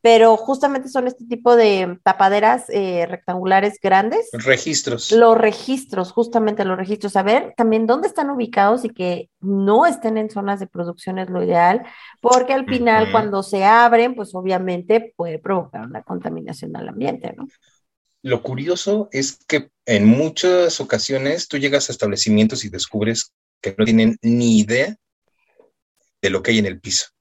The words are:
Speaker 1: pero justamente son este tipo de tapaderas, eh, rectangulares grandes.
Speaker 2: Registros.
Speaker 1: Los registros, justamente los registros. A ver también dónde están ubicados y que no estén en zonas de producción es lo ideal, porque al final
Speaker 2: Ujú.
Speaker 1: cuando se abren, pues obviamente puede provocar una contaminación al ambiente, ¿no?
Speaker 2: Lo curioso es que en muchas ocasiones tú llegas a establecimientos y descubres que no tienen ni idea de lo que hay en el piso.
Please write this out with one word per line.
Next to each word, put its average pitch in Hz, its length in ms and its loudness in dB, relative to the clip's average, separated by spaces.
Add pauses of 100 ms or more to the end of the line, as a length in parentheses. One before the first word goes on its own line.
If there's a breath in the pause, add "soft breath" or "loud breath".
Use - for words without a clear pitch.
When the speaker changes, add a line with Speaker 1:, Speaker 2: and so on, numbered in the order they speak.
Speaker 1:
pero 226 360 6
justamente 262 520 -4
son 254 180 -4
este 247 200 -8
tipo 240 280 2
de 190 480 2
tapaderas, 208 680 2
eh, 180 380 -2
rectangulares 185 720 -2
grandes. 214 520 0
Speaker 2:
Registros. 127 800 -2
Speaker 1:
Los 226 260 6
registros, 214 760 -4
justamente 220 520 -2
los 185 120 -2
registros. 196 400 -8
A 190 60 0
ver 233 340 0
también 226 300 0
dónde 302 220 0
están 294 220 -4
ubicados 233 540 0
y 220 60 -4
que - 380 -6 (120)
no 196 460 2
estén 220 320 -2
en 214 120 -6
zonas 196 280 -6
de 190 80 -12
producción 175 540 -10
es 185 100 -10
lo 180 120 -4
ideal, 180 420 2 (360 loud breath)
porque 254 320 2
al 262 140 -2
final 233 380 2
Speaker 2:
Ujú. 214 80 -6
Speaker 1:
cuando 208 320 0
se 190 200 -2
abren, 233 520 6
pues 202 180 -12
obviamente 185 800 -2
puede 170 240 -8
provocar 180 420 -6
una 120 200 -14
contaminación - 760 -12
al - 120 -12
ambiente, - 480 -8
¿no? 277 100 -14 (800)
Speaker 2:
Lo 123 180 -2
curioso 175 680 -4
es 135 260 -6 (100)
que 147 220 -4 (160)
en 104 200 2
muchas 160 720 2
ocasiones 135 680 -4
tú 147 100 -6
llegas 139 300 -2
a 131 40 -8
establecimientos 107 720 0
y 104 60 -10
descubres 107 640 -4 (280)
que 98 180 -8
no 110 60 4
tienen 113 380 4
ni 117 380 2
idea 127 360 -2 (1200)
de 98 100 -2
lo 95 120 -2
que 117 100 -2
hay 110 60 2
en 101 80 0
el 90 140 -10
piso. - 260 -6 (140)